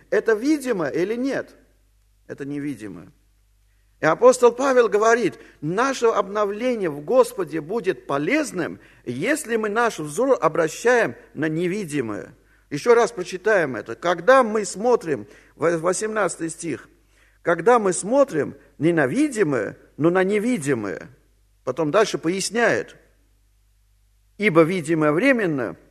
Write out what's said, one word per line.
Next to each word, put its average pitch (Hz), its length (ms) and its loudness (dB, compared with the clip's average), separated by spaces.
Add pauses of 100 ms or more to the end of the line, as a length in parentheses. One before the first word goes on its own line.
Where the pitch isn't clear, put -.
(100)
Это 214 240 2
видимо 247 540 -2
или 175 280 -2
нет?» 240 400 -6 (720)
Это 127 160 -12
невидимо. 110 680 -10 (880)
И 151 60 0
апостол 240 460 6
Павел 247 360 2
говорит, 214 520 2 (200)
«Наше 226 460 -2
обновление 208 840 -2
в 147 120 -6
Господе 175 600 0
будет 180 460 -6
полезным, 165 720 -2 (260)
если 220 520 -4
мы 220 120 -2
наш 220 300 -2
взор 170 420 -2
обращаем 165 760 0 (180)
на 151 140 -4
невидимое». 156 880 -6 (340)
Еще 226 240 4
раз 226 160 4
прочитаем 180 640 0
это. 110 220 -8
Когда 180 480 4
мы 214 200 -2
смотрим, 185 640 -2 (300)
в-, 165 220 0
восемнадцатый 185 720 -2
стих, 156 400 -10 (540)
«Когда 175 380 4
мы 196 120 0
смотрим 175 640 0 (240)
не 165 140 2
на 156 140 2
видимое, 170 720 0 (200)
но 151 140 2
на 185 120 2
невидимое». 147 880 -2 (540)
Потом 147 260 -4
дальше 185 280 2
поясняет. 185 800 -2 (1400)
Ибо 170 240 4
видимое 156 500 0
временно, 165 640 0 (140)